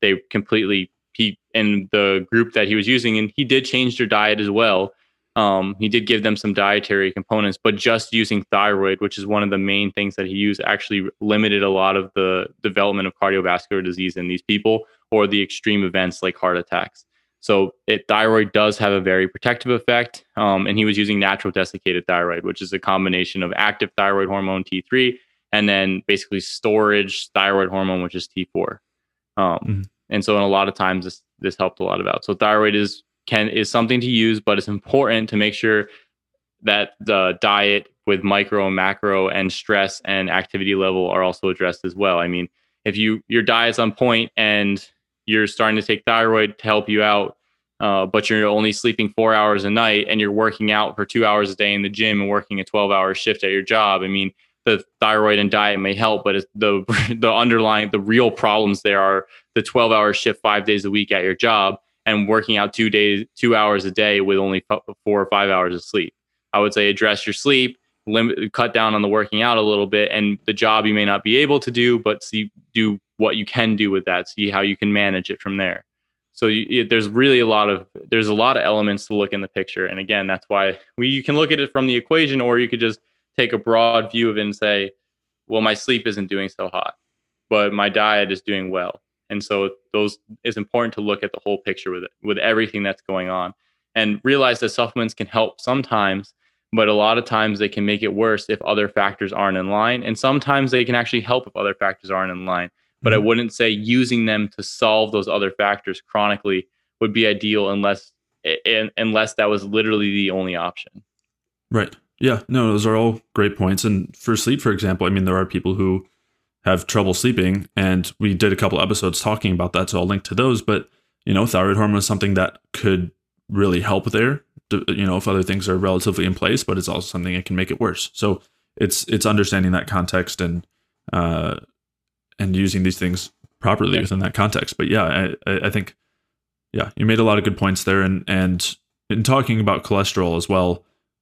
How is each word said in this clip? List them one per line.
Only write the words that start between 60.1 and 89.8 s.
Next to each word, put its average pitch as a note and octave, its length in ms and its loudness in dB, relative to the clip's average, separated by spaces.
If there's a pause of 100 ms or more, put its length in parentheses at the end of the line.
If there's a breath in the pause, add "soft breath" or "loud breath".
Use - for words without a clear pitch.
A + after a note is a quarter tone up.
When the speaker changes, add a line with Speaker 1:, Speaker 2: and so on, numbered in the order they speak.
Speaker 1:
shift - 280 -2
five G#2 240 0
days G#2 200 0
a G2+ 40 -4
week G#2 220 0
at F#2+ 120 0
your F#2 120 0
job G2+ 420 2 (280)
and G#2+ 220 0
working A2 280 0
out G2+ 180 0
two A2 160 0
days, G#2 360 2 (100)
two A#2+ 180 2
hours G#2+ 300 2
a F#2+ 80 -4
day G#2 300 2
with G2 160 2
only F#2+ 340 0
f-, - 80 0 (240)
four G#2 180 2
or F#2+ 40 0
five G2+ 240 2
hours F#2 260 0
of F2 80 -12
sleep. - 300 -4 (400)
I G#2 60 2
would G#2 140 2
say G2+ 160 2
address G#2 380 0
your G#2 60 -4
sleep, C3 440 0 (280)
limit, A2 480 -2
cut A2+ 200 0
down A2 220 2
on G#2 60 0
the G2+ 80 0
working G#2+ 320 0
out A#2 160 2
a A2 40 2
little G#2 260 0
bit, G#2 220 0
and G#2 360 -2
the A2 80 -2
job A2 320 2
you G#2+ 80 2
may G#2 100 2
not G2+ 180 0
be A2 140 2
able C#3+ 240 2
to C3 100 -4
do, A#2+ 300 2
but G#2+ 240 -2
see, G#2+ 260 -4 (240)
do G#2+ 240 0 (200)
what A2+ 180 0
you G#2+ 100 -4
can A2 300 0
do G2+ 160 0
with F#2+ 140 -2
that, F2+ 240 -2
see G2+ 200 -2
how G2 120 0
you G2+ 160 0
can G#2 160 0
manage G2 360 0
it F#2+ 120 -10
from G2 160 -6
there. F#2 260 -4 (480)
So - 160 -4
you, A2 180 0 (180)
it, G#2 60 -6
there's A2+ 200 2
really B2+ 300 4
a A#2 80 4
lot G#2+ 220 4
of, F#2 160 -2 (240)
there's A2 200 2
a G#2+ 40 0
lot A#2+ 220 2
of A#2 80 0
elements G#2 440 0
to G#2 80 -4
look G2+ 180 0
in G2+ 80 -6
the F#2+ 80 -8
picture. F#2+ 360 -6
And F#2+ 140 -8
again, G2 280 -2
that's F#2 200 -4
why G2 300 0 (200 loud breath)
we, B2 120 0
you C3+ 140 -4
can C#3+ 120 -2
look D3+ 160 2
at D3+ 80 2
it C#3 140 -4
from C3 140 0
the B2+ 100 0
equation, C#3+ 420 0
or A#2+ 180 2
you A#2+ 120 0
could A#2+ 100 -4
just A2+ 220 -2 (360)
take A#2+ 140 0
a A#2 60 -2
broad A2+ 560 2
view A#2 160 2
of G#2+ 80 -2
it G#2+ 40 -2
and G#2 140 -4
say, G2+ 360 0 (560)
"Well, A2 140 0
my G#2+ 120 2
sleep A#2 340 -2
isn't G2+ 200 -4
doing G2 200 -4
so F#2+ 220 -8
hot, - 260 -6 (540)
but G#2 240 2
my G#2 160 0
diet G#2 420 2
is F#2+ 100 -6
doing F#2+ 300 -4
well." F2+ 300 -6 (280)
And G2+ 140 -6
so G2 280 -2 (200)